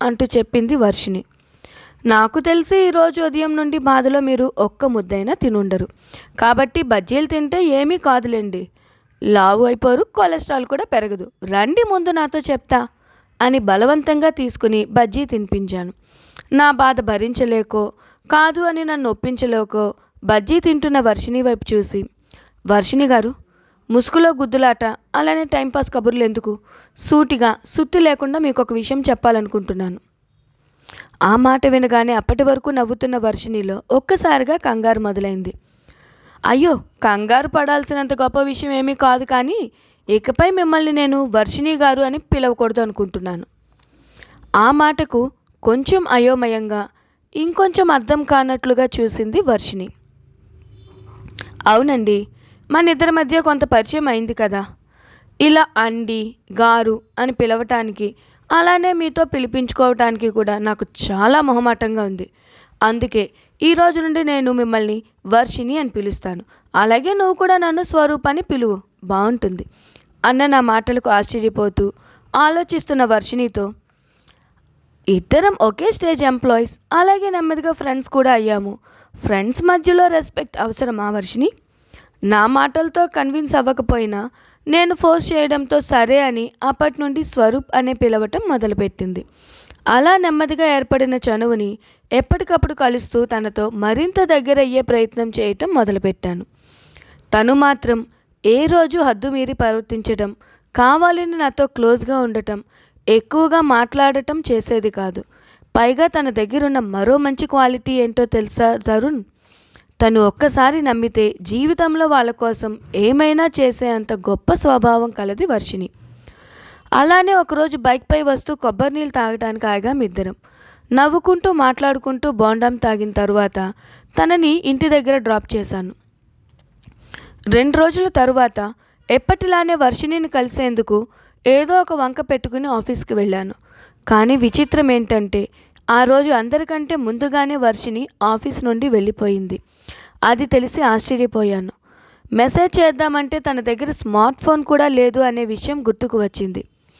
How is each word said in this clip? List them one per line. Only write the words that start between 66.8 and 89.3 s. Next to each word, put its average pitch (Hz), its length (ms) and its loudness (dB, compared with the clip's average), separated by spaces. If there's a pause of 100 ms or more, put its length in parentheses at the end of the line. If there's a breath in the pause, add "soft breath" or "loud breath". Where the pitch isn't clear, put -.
నువ్వు 381 200 2
కూడా 370 240 2
నన్ను 349 260 0
స్వరూప్ 302 440 0
అని 302 140 0
పిలువు, 226 400 -2 (220)
బాగుంటుంది," 196 640 -2 (600 soft breath)
అన్న 262 200 2
నా 277 140 4
మాటలకు 240 500 0
ఆశ్చర్యపోతూ 208 840 0 (420 soft breath)
ఆలోచిస్తున్న 302 680 0
వర్షిణితో, 214 680 -2 (1400)
"ఇద్దరం 302 520 0
ఒకే 220 300 0
స్టేజ్ 330 320 -2
ఎంప్లాయీస్, 240 560 0 (140)
అలాగే 392 360 2
నెమ్మదిగా 320 420 -2
ఫ్రెండ్స్ 269 380 -6
కూడా 262 220 2
అయ్యాము. 214 480 -2 (460 soft breath)
ఫ్రెండ్స్ 208 380 -2
మధ్యలో 359 440 4
రెస్పెక్ట్ 320 500 -4
అవసరమా 220 540 -6
వర్షిణి?" 214 380 -4 (720 soft breath)
నా 208 240 4
మాటలతో 294 600 0
కన్విన్స్ 294 480 -4
అవ్వకపోయినా 240 720 -2 (380 soft breath)
నేను 349 280 2
ఫోర్స్ 330 380 0
చేయడంతో 294 460 0
సరే 262 400 2
అని 240 320 -2 (120)
అప్పటి 269 380 -2
నుండి 285 220 -4
స్వరూప్ 240 420 0 (100)
అనే 254 180 0
పిలవటం 220 460 -2 (100)
మొదలుపెట్టింది. 196 760 -4 (640 soft breath)